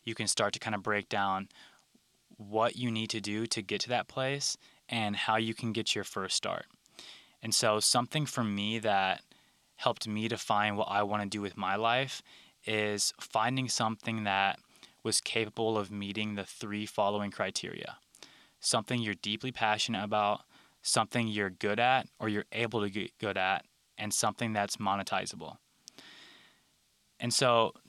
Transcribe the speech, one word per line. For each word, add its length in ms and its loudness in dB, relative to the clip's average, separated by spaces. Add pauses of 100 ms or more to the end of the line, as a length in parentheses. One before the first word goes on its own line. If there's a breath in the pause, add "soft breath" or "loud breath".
you 100 -6
can 120 -4
start 260 2
to 60 -2
kind 160 -4
of 80 -2
break 260 0
down 400 0 (880 loud breath)
what 400 0
you 140 0
need 180 -2
to 140 -2
do 240 -2
to 160 -2
get 180 -2
to 80 -4
that 200 0
place 500 -4 (320 soft breath)
and 260 -2
how 200 2
you 180 0
can 180 -4
get 220 -2
your 100 -4
first 320 -4
start. 300 -4 (760 loud breath)
And 120 -2
so 260 4
something 460 2
for 180 -2
me 360 0
that 420 2 (540 soft breath)
helped 300 0
me 220 0
define 480 2
what 140 0
I 120 4
want 200 0
to 80 -2
do 100 -4
with 160 -6
my 200 0
life 440 2 (460 loud breath)
is 520 0
finding 520 0
something 540 -2
that 340 2 (440 loud breath)
was 180 2
capable 560 0
of 140 -2
meeting 440 -6
the 100 -6
three 420 -8
following 440 0
criteria: 680 -6 (600 loud breath)
something 400 0
you're 140 -2
deeply 380 -6
passionate 520 0
about, 380 2 (400 soft breath)
something 460 2
you're 220 0
good 300 0
at 280 4 (100)
or 100 -2
you're 240 0
able 280 0
to 100 0
get 280 -4
good 180 -2
at, 280 2 (340)
and 140 -4
something 400 0
that's 240 0
monetizable. 800 -4 (1600 loud breath)
And 120 -2
so 400 6 (160)